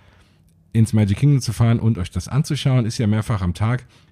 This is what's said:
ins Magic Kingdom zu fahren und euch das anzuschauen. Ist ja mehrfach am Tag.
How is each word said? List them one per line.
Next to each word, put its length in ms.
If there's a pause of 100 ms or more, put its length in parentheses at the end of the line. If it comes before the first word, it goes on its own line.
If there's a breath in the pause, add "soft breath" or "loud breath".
(720 soft breath)
ins 220
Magic 240
Kingdom 240
zu 120
fahren 260
und 180
euch 140
das 160
anzuschauen. 580
Ist 120
ja 100
mehrfach 340
am 120
Tag. 320 (260 soft breath)